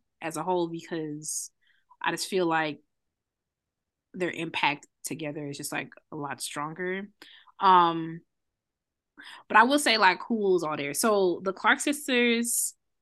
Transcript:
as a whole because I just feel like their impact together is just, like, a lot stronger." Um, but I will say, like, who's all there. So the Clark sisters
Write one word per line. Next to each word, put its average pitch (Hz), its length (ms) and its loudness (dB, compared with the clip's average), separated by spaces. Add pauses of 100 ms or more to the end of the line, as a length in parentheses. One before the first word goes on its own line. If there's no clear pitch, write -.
(220)
as 160 160 -6
a 156 40 -4
whole 175 260 0
because 156 800 -8 (500)
I - 100 -2
just - 180 -6
feel 185 180 0
like 160 340 -2 (1300)
their 180 180 -4
impact 156 560 -4 (180)
together 147 420 -8
is 143 100 -8
just, 147 160 -10
like, 147 180 -8 (220)
a 160 40 -12
lot 139 240 -10
stronger." 185 680 -8 (520)
Um, 165 600 6 (1300)
but 208 80 6
I 220 80 10
will 277 140 2
say, 233 200 2
like, 185 300 6
who's 196 340 2
all 151 140 -2
there. 143 180 -4
So 202 500 2
the 190 80 -2
Clark 240 280 2
sisters 240 920 0 (280)